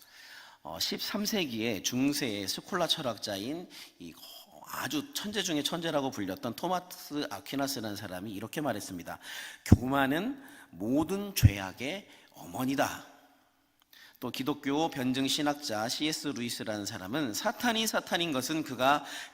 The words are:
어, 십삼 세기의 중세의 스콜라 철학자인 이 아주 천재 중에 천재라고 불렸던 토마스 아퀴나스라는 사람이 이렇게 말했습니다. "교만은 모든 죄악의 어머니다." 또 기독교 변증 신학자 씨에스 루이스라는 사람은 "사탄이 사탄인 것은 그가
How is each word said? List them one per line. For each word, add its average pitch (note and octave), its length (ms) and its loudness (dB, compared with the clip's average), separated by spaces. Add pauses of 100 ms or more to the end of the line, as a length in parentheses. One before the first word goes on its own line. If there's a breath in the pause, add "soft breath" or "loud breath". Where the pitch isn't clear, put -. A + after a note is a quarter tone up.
(640 loud breath)
어, E2 180 -10
십삼 - 440 -2
세기의 A#2 600 0
중세의 B2 640 0
스콜라 - 400 0
철학자인 A#2+ 800 -2 (320 loud breath)
이 E2+ 120 -10 (580)
아주 C#3 440 -2
천재 G#3 280 -2
중에 D#3 200 2
천재라고 D#3 480 0
불렸던 G2+ 460 -4
토마스 E3+ 720 -2
아퀴나스라는 C3 680 -4
사람이 F#2+ 380 -6
이렇게 A2 260 -6
말했습니다. F#2+ 580 -4 (460 loud breath)
"교만은 C#3 800 6 (280 loud breath)
모든 E3 640 0
죄악의 G2+ 720 4 (260 loud breath)
어머니다." C3 760 0 (1120 loud breath)
또 B2 100 -4
기독교 C#3+ 600 0
변증 C3+ 380 0
신학자 C#3 600 0
씨에스 D3+ 400 -2
루이스라는 A2+ 560 -4
사람은 G#2+ 480 -2
"사탄이 A3 540 0
사탄인 F3 460 0
것은 D3 320 0
그가 C#3 420 4 (260 loud breath)